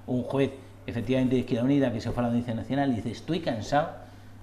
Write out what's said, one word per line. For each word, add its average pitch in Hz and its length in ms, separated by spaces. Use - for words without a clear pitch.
un 123 160
juez, 135 280
efectivamente, 123 500
de 123 60
Izquierda 117 220
Unida, 135 300
que 113 80
se 113 100
fue 107 80
a 123 40
la 120 60
Audiencia 117 240
Nacional 131 380
y 120 40
dice, 110 160
"Estoy 160 280
cansado 143 520